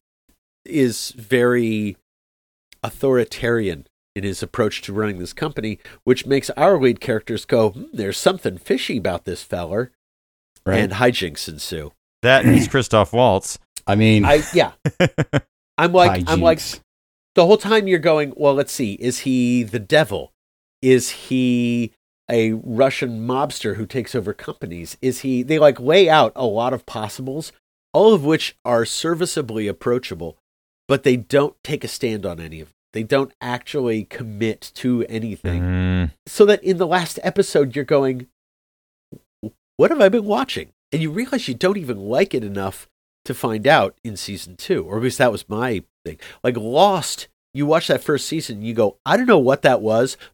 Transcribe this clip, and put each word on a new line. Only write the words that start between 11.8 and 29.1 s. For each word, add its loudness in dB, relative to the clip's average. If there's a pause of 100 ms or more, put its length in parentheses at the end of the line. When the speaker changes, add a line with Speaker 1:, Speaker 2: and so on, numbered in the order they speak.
Speaker 3:
That 6
is 6
Christoph 2
Waltz. 2 (260)
Speaker 2:
I 2
mean, 6
Speaker 1:
I, 6 (120)
yeah. 2 (260)
Speaker 3:
<laughs> -2
Speaker 1:
I'm 2
like, 4
I'm 2
like, 2
Speaker 2:
hijinks. -12 (560)
Speaker 1:
the 6
whole 6
time 2
you're 2
going, 0
"Well, 4
let's -2
see, -4
is -4
he 0
the -6
devil? 0 (500)
Is 4
he -2 (400)
a 2
Russian -2
mobster -4
who -8
takes -8
over -4
companies? -12
Is -2
he," -2
they, 0
like, 2
lay 4
out 4
a -4
lot -2
of -8
possibles, -10 (400)
all 6
of 2
which 0
are 2
serviceably -4